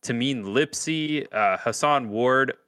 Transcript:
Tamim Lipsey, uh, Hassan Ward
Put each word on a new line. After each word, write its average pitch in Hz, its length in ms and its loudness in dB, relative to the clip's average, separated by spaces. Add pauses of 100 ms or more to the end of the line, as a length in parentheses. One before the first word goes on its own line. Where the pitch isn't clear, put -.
Tamim 123 400 -2
Lipsey, 151 880 -2
uh, 101 240 4
Hassan 131 500 0
Ward 127 460 2 (140)